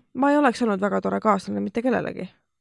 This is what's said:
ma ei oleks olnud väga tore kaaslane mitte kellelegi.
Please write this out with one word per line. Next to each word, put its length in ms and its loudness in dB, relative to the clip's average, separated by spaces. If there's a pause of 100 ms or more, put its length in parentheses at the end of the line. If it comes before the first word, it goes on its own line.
(140)
ma 180 2
ei 60 4
oleks 240 2
olnud 180 0
väga 220 0
tore 180 -2
kaaslane 420 0
mitte 200 -4
kellelegi. 480 -2 (320)